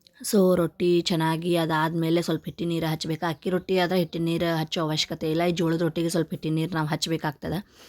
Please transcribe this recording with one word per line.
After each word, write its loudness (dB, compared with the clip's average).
So 4
ರೊಟ್ಟಿ 2
ಚೆನ್ನಾಗಿ 0
ಅದಾದ್ಮೇಲೆ 0
ಸ್ವಲ್ಪ -2
ಹಿಟ್ಟಿನ -6
ನೀರು -2
ಹಚ್ಬೇಕು. -2
ಅಕ್ಕಿ -4
ರೊಟ್ಟಿ 0
ಆದ್ರೆ 2
ಹಿಟ್ಟಿನ -2
ನೀರು 0
ಹಚ್ಚೋ -4
ಅವಶ್ಯಕತೆ -2
ಇಲ್ಲ. 0
ಈ 2
ಜೋಳದ 0
ರೊಟ್ಟಿಗೆ 0
ಸ್ವಲ್ಪ 0
ಹಿಟ್ಟಿನ -4
ನೀರು -2
ನಾವು 0
ಹಚ್ಬೇಕಾಗ್ತದೆ. -4